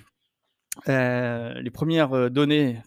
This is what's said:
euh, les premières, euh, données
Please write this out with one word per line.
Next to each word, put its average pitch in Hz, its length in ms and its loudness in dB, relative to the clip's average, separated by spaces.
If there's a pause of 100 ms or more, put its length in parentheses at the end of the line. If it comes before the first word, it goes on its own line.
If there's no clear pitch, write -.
(880)
euh, 123 720 0
les 123 100 -6
premières, 156 400 0
euh, 127 180 2
données 143 580 2